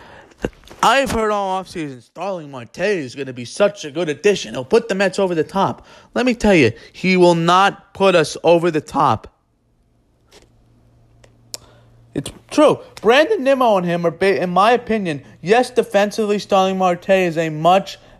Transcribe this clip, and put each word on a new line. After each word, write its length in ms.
I've 300
heard 200
all 320
offseason, 380
"Starling 480
Marte 300
is 340
gonna 200
be 120
such 400
a 60
good 180
addition. 460
He'll 100
put 240
the 60
Mets 240
over 160
the 80
top." 420
Let 100
me 80
tell 220
you, 160
he 260
will 180
not 580
put 220
us 280
over 280
the 100
top. 580
It's 160
true. 300
Brandon 440
Nimmo 340
and 80
him 220
are, 40
ba-, 300
in 80
my 220
opinion, 520
yes, 300
defensively, 720
Starling 400
Marte 300
is 280
a 120
much 500